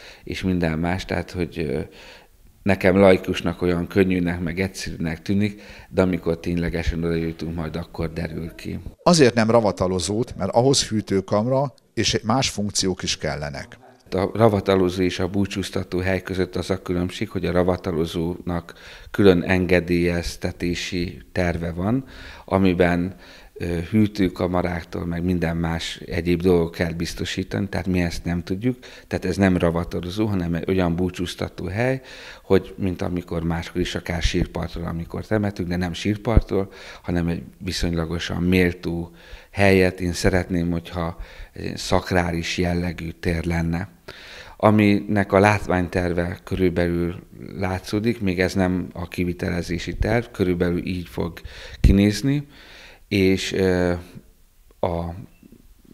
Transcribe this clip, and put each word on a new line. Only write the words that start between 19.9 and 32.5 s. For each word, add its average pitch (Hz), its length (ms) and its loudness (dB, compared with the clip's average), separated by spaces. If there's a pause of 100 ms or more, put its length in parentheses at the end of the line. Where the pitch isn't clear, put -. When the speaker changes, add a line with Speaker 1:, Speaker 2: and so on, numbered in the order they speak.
Speaker 1:
terve 85 400 -2
van, 107 320 0 (400)
amiben, 90 720 4 (400)
ö, 87 240 -4 (120)
hűtőkamaráktól, 90 1160 0
meg 85 180 -4
minden 85 320 0
más 82 500 -4
egyéb 85 360 0
dolgok 85 280 4
kell 87 220 -4
biztosítani, 92 760 -4
tehát 90 180 -6
mi 90 140 2
ezt 85 240 -2
nem 85 180 -2
tudjuk, 104 360 -4 (280)
tehát - 180 -4
ez 90 120 -2
nem 95 200 4
ravatalozó, 87 720 0
hanem 87 280 0
egy 85 140 -2
olyan 90 280 2
búcsúztató 90 680 -4
hely, 123 340 -2 (420)
hogy - 360 2